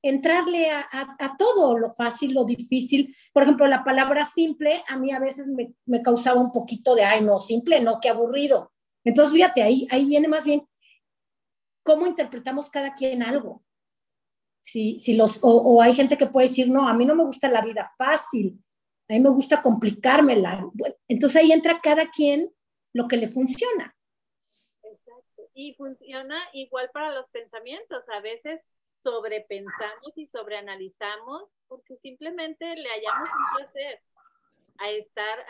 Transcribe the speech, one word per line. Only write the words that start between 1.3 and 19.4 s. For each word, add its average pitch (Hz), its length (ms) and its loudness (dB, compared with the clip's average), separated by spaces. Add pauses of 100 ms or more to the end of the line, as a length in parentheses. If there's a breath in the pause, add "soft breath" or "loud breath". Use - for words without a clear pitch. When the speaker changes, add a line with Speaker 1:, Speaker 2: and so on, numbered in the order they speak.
Speaker 1:
todo, 370 400 2
lo 226 120 -2
fácil, 240 440 -4
lo 254 120 0
difícil. 254 720 -2 (180 loud breath)
Por 277 100 6
ejemplo, 277 240 6
la 269 160 2
palabra 269 420 0
simple 311 600 -2
a 262 100 -8
mí 262 140 -4
a 262 80 -6
veces 269 280 -6
me, 254 260 -8 (120)
me 240 160 -2
causaba 247 380 2
un 247 120 2
poquito 247 440 0
de, 214 80 4
"Ay, 214 200 2
no, 202 160 2
simple, 240 420 0
no, 226 180 0
qué 247 100 0
aburrido". 247 600 0 (320)
Entonces, 285 300 4
fíjate, 339 300 4
ahí, 254 280 2
ahí 269 140 2
viene 294 220 2
más 311 160 -2
bien 294 240 0 (1160)
cómo 311 240 4
interpretamos 269 600 -6
cada 277 240 -6
quien 262 300 -4
algo. 233 400 -6 (960)
Si, - 400 -6
si 233 160 0
los, 220 280 4
o, 247 80 8
o 233 300 8
hay 247 140 8
gente 277 220 2
que 277 100 2
puede 262 200 4
decir, 254 220 0
"No, 269 180 2
a 233 60 2
mí 240 120 2
no 302 100 4
me 330 100 4
gusta 269 240 -4
la 226 120 2
vida 220 360 -8
fácil, 254 640 -2 (500)
a 214 40 -4
mí 233 60 4
me 269 120 6
gusta 269 300 0